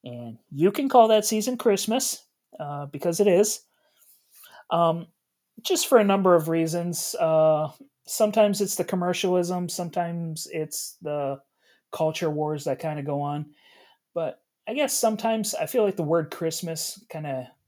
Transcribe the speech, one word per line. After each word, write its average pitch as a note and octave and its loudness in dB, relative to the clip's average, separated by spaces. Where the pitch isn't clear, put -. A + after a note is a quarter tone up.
And A#2+ -12
you D3+ 2
can C#4 -4
call A#3+ 8
that G#3+ 4
season A3+ -2
Christmas, A3 -2
uh, C#3+ -8
because E3 -4
it G#3 4
is. G3 2
Um, E3+ 0
just - -2
for C4 6
a G#3+ 8
number G3 6
of D#3+ 2
reasons. E3 -2
Uh, D#3 4
sometimes G#3 2
it's G3 -2
the F3+ -2
commercialism, F3+ 0
sometimes E3+ -6
it's - -8
the C#3 -6
culture D#3+ -2
wars D3+ -4
that C3+ -4
kinda D3+ -6
go C#3+ -4
on. D3 -6
But E3 -6
I - -6
guess C#4+ -2
sometimes A3 -2
I D#3+ -4
feel A3+ 0
like G3 0
the F3 -4
word D#3+ 0
Christmas E3 -6
kinda C#3 -8